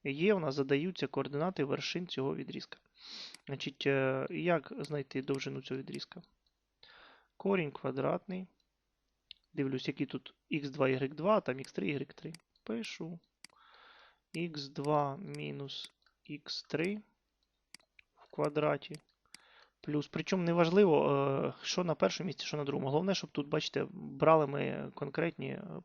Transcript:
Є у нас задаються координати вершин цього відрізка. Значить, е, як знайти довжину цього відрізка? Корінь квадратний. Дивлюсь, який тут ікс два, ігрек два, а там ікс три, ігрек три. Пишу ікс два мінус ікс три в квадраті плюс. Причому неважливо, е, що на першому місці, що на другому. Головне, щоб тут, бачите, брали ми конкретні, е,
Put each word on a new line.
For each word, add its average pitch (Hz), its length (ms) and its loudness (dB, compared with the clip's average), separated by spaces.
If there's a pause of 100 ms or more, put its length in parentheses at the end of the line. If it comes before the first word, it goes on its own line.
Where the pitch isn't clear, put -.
Є 156 300 4
у 190 40 2
нас 147 160 0
задаються 139 520 2
координати 143 580 0
вершин 156 420 -2
цього 139 300 -2
відрізка. - 420 -10 (680)
Значить, 139 400 -4
е, 135 440 2
як 165 480 0
знайти 143 440 -4
довжину 135 400 -2
цього 131 160 -6
відрізка? - 440 -10 (1120)
Корінь 185 340 2
квадратний. 151 760 -2 (1080)
Дивлюсь, 135 360 -2
який 143 180 -2
тут - 280 -10 (140)
ікс 143 220 -4
два, 135 180 2
ігрек 135 260 0
два, 175 220 4
а 196 40 4
там 131 200 -4
ікс - 120 -12
три, 196 160 -2
ігрек 143 260 -4
три. 160 180 -12 (300)
Пишу 180 560 -8 (1120)
ікс 156 360 -4
два 143 480 2
мінус 143 760 -8 (320)
ікс - 380 -10
три 190 400 -2 (1120)
в - 140 -20
квадраті 151 680 0 (800)
плюс. 147 280 -2
Причому 175 340 0
неважливо, 170 680 6 (360)
е, 143 140 -4
що - 220 0
на 165 100 2
першому 185 320 0
місці, - 200 -6
що - 100 -4
на 147 80 -2
другому. 135 260 -2
Головне, 180 240 2
щоб - 160 -6
тут, 143 180 -2
бачите, 147 420 0
брали 151 560 4
ми 143 480 -4
конкретні, 147 540 -4
е, 135 140 -8 (220)